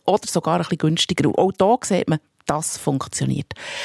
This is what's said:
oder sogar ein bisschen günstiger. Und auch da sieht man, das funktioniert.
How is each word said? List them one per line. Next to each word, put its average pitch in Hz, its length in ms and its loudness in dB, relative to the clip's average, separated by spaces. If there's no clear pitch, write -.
oder 185 220 2
sogar 165 300 0
ein 175 60 0
bisschen 170 160 -2
günstiger. 156 500 0
Und - 100 2
auch 190 140 4
da 214 340 2
sieht - 220 0
man, 156 120 0
das 151 320 -2
funktioniert. 135 760 -4